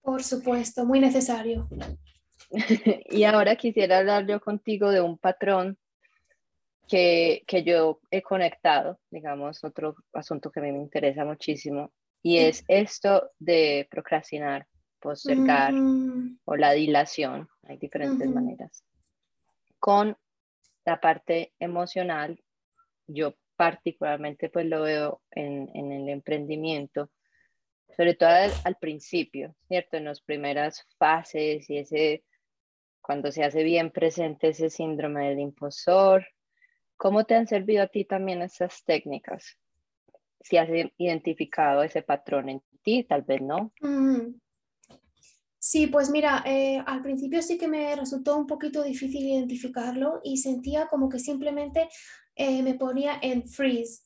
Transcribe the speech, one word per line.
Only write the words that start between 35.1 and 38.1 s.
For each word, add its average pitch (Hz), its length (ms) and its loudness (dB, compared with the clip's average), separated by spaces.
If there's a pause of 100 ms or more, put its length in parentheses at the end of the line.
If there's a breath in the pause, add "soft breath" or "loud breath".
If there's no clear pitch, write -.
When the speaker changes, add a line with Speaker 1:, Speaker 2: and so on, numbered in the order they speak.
Speaker 2:
del 139 100 -2
impostor. 185 840 2 (720)
¿Cómo 208 280 2
te 233 80 2
han 226 140 4
servido 202 340 0
a 190 60 2
ti 202 180 -4
también 190 380 -4